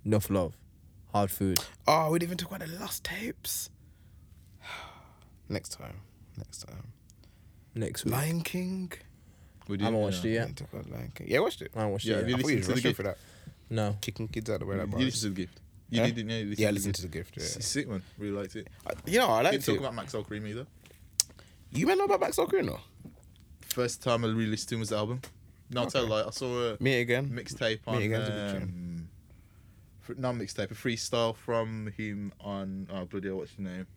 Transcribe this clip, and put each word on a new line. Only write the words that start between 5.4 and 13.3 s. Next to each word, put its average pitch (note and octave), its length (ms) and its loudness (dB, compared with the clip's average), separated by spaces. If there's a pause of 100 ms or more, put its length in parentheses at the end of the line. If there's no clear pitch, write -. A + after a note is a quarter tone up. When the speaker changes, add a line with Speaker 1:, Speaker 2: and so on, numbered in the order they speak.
Speaker 2:
Next G2+ 220 -4
time. A#1+ 300 -10 (360)
Next - 300 -12
time. - 260 -14 (840)
Speaker 1:
Next - 300 -4
week. - 100 2
Speaker 2:
Lion D#3 280 2
King. F#3 500 -2 (760)
Speaker 3:
We G2+ 100 -2
Speaker 1:
I G2 40 0
haven't A2+ 120 4
Speaker 3:
didn't, G#2+ 100 4
Speaker 1:
watched F#2+ 200 0
Speaker 3:
yeah. A2 60 4
Speaker 1:
it A2+ 40 4
yet. A#2 140 4
Speaker 2:
We B1 60 -6
didn't - 40 -12
talk - 220 -10
about - 120 -10
Lion A#1+ 220 -6
King. - 160 -10
Yeah, B2 80 6
I - 20 8
watched - 220 0
it. - 120 -10
Speaker 1:
I A2+ 40 -2
haven't G#2+ 140 2
watched G#2 140 -2
Speaker 3:
Yeah, A2 80 4
Speaker 1:
it G#2 40 2
Speaker 3:
have A2+ 100 2
Speaker 1:
yet. - 20 2
Speaker 3:
you B2+ 60 6
Speaker 2:
I C3 60 2
thought C#3+ 80 2
you B2+ 60 6
Speaker 3:
listened G2 100 4
to C3 60 2
Speaker 2:
rushed B2+ 100 4
Speaker 3:
The D#3 60 6
Speaker 2:
me C#3+ 60 4
for - 100 -4
Speaker 3:
Gift? F#2+ 140 -2 (500)